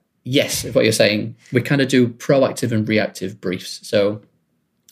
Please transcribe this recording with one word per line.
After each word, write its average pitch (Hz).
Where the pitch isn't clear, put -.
yes, 127
if -
what 117
you're 113
saying, 107
we 127
kinda 139
do 127
proactive 131
and 107
reactive 107
briefs. -
So 104